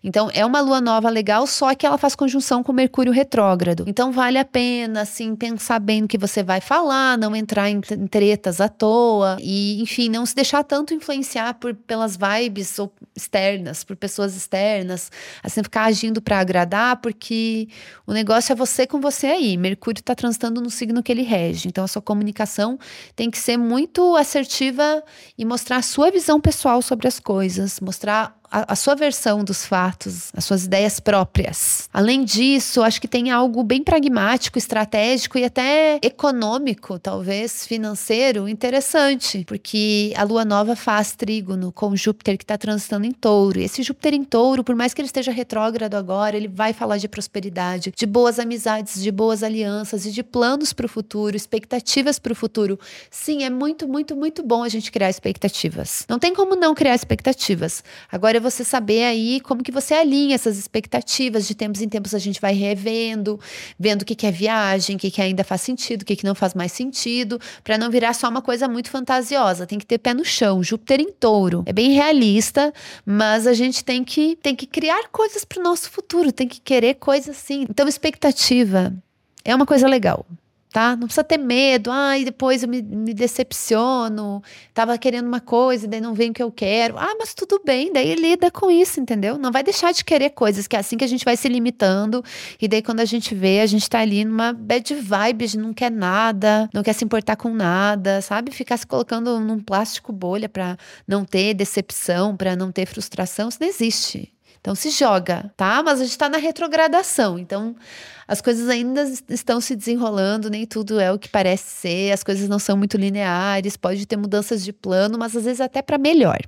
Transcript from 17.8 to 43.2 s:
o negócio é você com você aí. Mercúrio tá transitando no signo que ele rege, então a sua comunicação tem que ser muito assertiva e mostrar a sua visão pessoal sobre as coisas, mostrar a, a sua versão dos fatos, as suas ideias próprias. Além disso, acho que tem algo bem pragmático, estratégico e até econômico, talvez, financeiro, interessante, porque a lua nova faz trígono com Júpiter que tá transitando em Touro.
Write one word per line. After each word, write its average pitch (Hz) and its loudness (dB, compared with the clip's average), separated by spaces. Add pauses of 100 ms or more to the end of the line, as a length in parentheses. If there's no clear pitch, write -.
o 208 -4
negócio 220 2
é 247 6
você 254 0
com 294 -4
você 277 0
aí. 269 2
Mercúrio 190 -4
tá 247 -2
transitando 233 -2
no 240 -6
signo 233 -2
que 247 -2
ele 240 0
rege, 170 0
então 185 -4
a 190 -2
sua 208 -6
comunicação 208 -2 (360)
tem 233 -2
que - -8
ser 240 0
muito 302 2
assertiva 294 0 (340)
e 226 -4
mostrar 247 -2
a 247 2
sua 302 4
visão 311 4
pessoal 254 4
sobre 247 0
as 247 0
coisas, 190 -2
mostrar 208 -2 (100)
a, 208 -2
a - 2
sua 277 4
versão 226 0
dos 190 -4
fatos, 185 -2
as 170 -4
suas 185 0
ideias 202 2
próprias. - 0
Além 247 4
disso, 240 2
acho 226 2
que 226 -8
tem 247 0
algo 240 2
bem 254 -2
pragmático, 262 2
estratégico 220 0
e 247 2
até 294 2
econômico, 254 -2
talvez, 196 -6
financeiro, 220 0
interessante, 254 0
porque 208 0
a 202 2
lua 226 2
nova 214 2
faz 208 0
trígono 190 -4
com 202 -2
Júpiter 208 0
que - -12
tá 208 -4
transitando 208 -4
em 247 -4
Touro. 202 4